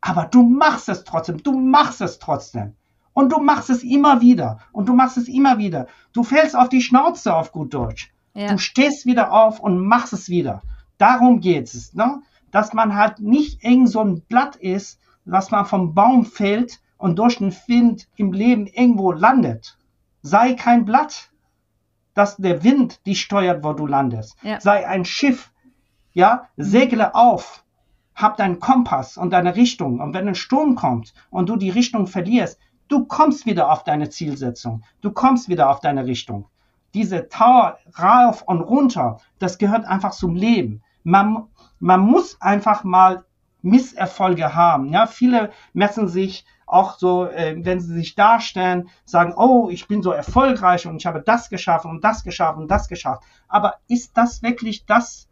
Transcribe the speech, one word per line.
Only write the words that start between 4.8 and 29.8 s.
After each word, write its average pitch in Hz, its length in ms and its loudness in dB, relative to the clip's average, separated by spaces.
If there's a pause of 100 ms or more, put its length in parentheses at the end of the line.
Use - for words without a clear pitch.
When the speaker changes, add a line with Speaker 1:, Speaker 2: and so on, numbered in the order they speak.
Speaker 1:
du 254 60 2
machst 247 220 2
es 240 120 -6
immer 262 300 2
wieder. 165 280 -6 (260)
Du 233 120 -2
fällst 302 320 2
auf 247 120 4
die 254 140 2
Schnauze, 262 520 0
auf 160 180 -4
gut 147 220 -10
Deutsch. 117 380 -8 (220)
Speaker 2:
Ja. 208 140 -8
Speaker 1:
Du 208 100 -2
stehst 277 480 -2
wieder 240 260 0
auf 220 280 4
und 180 260 -2
machst 240 260 0
es - 160 -10
wieder. 147 340 -4 (360)
Darum 240 420 4
geht 165 340 -2
es, 120 200 -20
ne? 254 280 -4 (280)
Dass 214 220 -2
man 214 240 -2
halt 214 240 0
nicht 262 420 0
irgend 247 280 4
so 220 100 -2
ein 190 220 -2
Blatt 262 340 -2
ist, 190 420 -8 (260)
was 190 260 -2
man 202 160 0
vom 180 280 -2
Baum 233 300 4
fällt 214 560 -4 (160)
und 175 220 -2
durch 233 200 2
den 190 160 -4 (120)
Wind 240 500 0
im 196 160 -2
Leben 214 340 0
irgendwo 208 460 2
landet. 165 680 0 (440)
Sei 220 320 2
kein 240 300 2
Blatt, 254 460 -2 (840)
dass 202 220 0
der 180 280 -2
Wind 254 420 0
dich 190 140 -4
steuert, 180 420 -2
wo - 100 -4
du 147 140 -6
landest. 131 560 -4
Speaker 2:
Ja. 208 180 -8
Speaker 1:
Sei 202 260 0
ein 185 180 -4
Schiff, - 460 -2 (640)
ja, 208 440 2
Speaker 2:
Mhm. 147 60 -8
Speaker 1:
segle 226 520 2
auf. - 500 2 (500)
Hab - 220 0
deinen 185 240 -2
Kompass - 560 -2
und 175 140 -4
deine 180 260 0
Richtung. 151 440 0